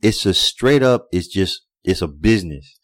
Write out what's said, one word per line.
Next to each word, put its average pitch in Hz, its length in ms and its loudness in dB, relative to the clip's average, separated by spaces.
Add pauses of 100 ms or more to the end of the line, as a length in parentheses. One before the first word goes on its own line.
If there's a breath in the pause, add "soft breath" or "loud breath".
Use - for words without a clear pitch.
it's 107 240 0
a 95 80 2
straight 131 480 0
up, 123 300 2
it's 87 160 -4
just, - 340 -4 (220)
it's 92 180 -2
a 85 60 -2
business. 76 760 -2